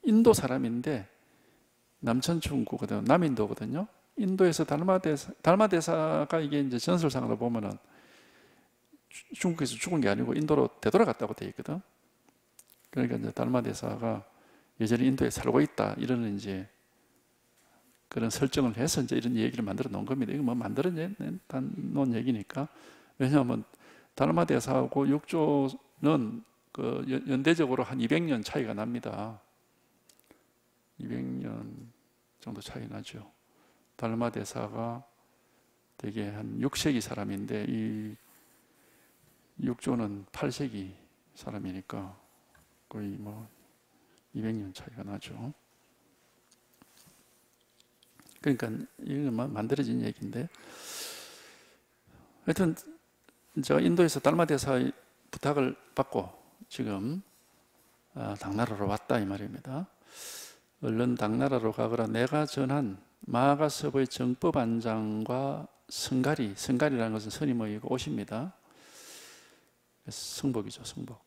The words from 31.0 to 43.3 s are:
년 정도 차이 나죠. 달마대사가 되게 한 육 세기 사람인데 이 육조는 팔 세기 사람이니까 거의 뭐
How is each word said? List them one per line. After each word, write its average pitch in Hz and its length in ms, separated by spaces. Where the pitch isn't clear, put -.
년 117 680
정도 101 220
차이 120 260
나죠. 110 420
달마대사가 117 1080
되게 104 320
한 110 320
육 135 160
세기 131 240
사람인데 104 640
이 110 480
육조는 117 720
팔 143 200
세기 101 440
사람이니까 95 840
거의 104 220
뭐 104 400